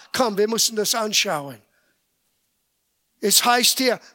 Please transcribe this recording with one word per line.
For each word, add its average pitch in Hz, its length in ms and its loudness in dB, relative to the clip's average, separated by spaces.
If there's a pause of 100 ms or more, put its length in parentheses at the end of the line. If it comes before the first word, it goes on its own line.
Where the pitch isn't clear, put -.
(120)
komm, 226 260 0
wir 214 100 2
müssen 226 280 0
das 208 180 -2
anschauen. 165 640 -4 (1600)
Es 202 240 2
heißt 240 340 2
hier, 247 220 0 (140)